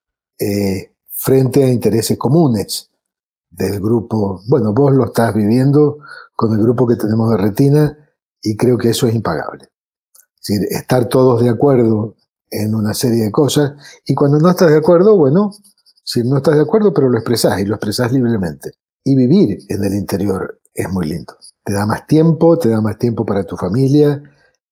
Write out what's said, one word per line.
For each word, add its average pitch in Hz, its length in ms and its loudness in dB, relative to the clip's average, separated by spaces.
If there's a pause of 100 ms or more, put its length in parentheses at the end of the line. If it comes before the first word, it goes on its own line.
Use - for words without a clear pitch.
(400)
eh, 101 560 -4 (160)
frente 135 520 2
a 127 80 2
intereses 110 460 -2
comunes 123 720 -2 (600)
del 95 300 -6
grupo. 101 680 -2
Bueno, 113 260 0
vos 139 180 2
lo 131 140 2
estás 113 300 -2
viviendo 139 640 2 (360)
con 110 180 0
el 104 80 0
grupo 123 260 2
que 117 80 2
tenemos 110 340 -2
de 110 80 0
retina 139 600 0 (440)
y 107 160 -4
creo 123 200 0
que 113 120 0
eso 113 180 0
es 113 60 0
impagable. - 560 -6 (720)
Es - 60 -14
decir, 104 240 -2
estar - 360 -2
todos 127 340 2
de 123 80 2
acuerdo 113 680 0 (460)
en 107 140 -4
una 107 180 -2
serie 117 300 -2
de 104 80 -2
cosas. 143 420 0 (320)
Y 139 100 -2
cuando 143 240 2
no 165 100 4
estás 180 220 2
de 151 60 4
acuerdo, 180 400 4
bueno, 175 340 2 (520)
si - 200 -4
no 131 140 0
estás 147 180 0
de 151 60 4
acuerdo, 202 320 2
pero 135 160 2
lo 120 80 2
expresás, 110 420 -2
y 98 60 -2
lo 104 100 -4
expresás 113 360 -4
libremente. 113 600 -2 (320)
Y 135 120 0
vivir 127 440 2 (100)
en 98 140 -6
el 98 120 -2
interior 95 640 -4 (140)
es 98 160 -8
muy 90 180 -4
lindo. - 280 -10 (280)
Te 101 100 -8
da 101 120 -2
más 110 220 -4
tiempo, 160 500 4
te 139 120 0
da 113 120 2
más 107 160 -2
tiempo 113 280 -2
para 98 180 -4
tu 87 140 -10
familia, 139 640 2 (500)